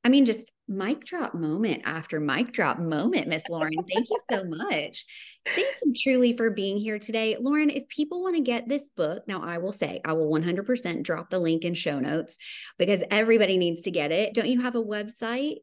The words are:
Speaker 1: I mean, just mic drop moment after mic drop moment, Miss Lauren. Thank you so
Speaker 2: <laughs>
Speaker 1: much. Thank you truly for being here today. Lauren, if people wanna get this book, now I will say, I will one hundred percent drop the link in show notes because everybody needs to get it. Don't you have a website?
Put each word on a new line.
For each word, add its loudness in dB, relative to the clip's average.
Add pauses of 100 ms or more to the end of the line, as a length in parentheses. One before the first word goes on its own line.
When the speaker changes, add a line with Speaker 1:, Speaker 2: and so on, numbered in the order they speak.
Speaker 1:
I 6
mean, 8
just 0 (160)
mic -4
drop -6
moment 0
after -6
mic 0
drop 2
moment, 0
Miss -2
Lauren. -2 (180)
Thank 0
you 0 (120)
so 0
Speaker 2:
<laughs> -8
Speaker 1:
much. -6 (400)
Thank 0 (160)
you 2
truly 4
for 0
being -2
here -4
today. -2
Lauren, 2
if -6
people -4
wanna 0
get -2
this -2
book, -2
now -6
I -6
will -4
say, -4
I 0
will 2
one 4
hundred 0
percent -2
drop -4
the 0
link 2
in 0
show -2
notes -2 (400)
because 4
everybody 6
needs 2
to -4
get 2
it. 2
Don't 2
you 2
have -4
a 0
website? -4